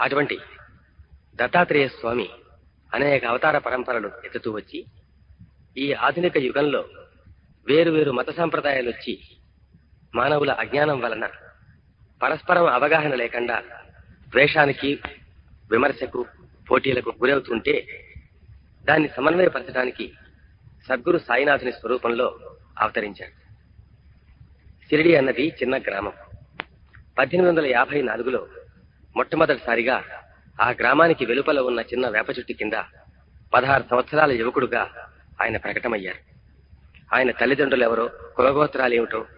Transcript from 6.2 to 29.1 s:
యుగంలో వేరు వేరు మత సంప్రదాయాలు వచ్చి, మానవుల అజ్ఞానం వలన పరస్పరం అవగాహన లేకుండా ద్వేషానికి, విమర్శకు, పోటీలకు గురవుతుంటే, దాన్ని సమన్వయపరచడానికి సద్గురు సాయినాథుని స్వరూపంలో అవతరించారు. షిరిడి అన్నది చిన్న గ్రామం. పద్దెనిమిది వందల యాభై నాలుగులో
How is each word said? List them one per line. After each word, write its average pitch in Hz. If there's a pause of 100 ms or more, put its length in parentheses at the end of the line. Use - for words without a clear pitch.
యుగంలో 135 (840)
వేరు 165
వేరు 151
మత 127
సంప్రదాయాలు 143
వచ్చి, - (960)
మానవుల 139
అజ్ఞానం 131
వలన 113 (920)
పరస్పరం 165
అవగాహన 147
లేకుండా 120 (680)
ద్వేషానికి, 143 (720)
విమర్శకు, 123 (460)
పోటీలకు 123
గురవుతుంటే, 127 (960)
దాన్ని 151
సమన్వయపరచడానికి 131 (760)
సద్గురు 131
సాయినాథుని 131
స్వరూపంలో 117 (400)
అవతరించారు. 104 (1500)
షిరిడి 160
అన్నది 135
చిన్న 131
గ్రామం. 101 (1080)
పద్దెనిమిది 170
వందల 151
యాభై 135
నాలుగులో 113 (680)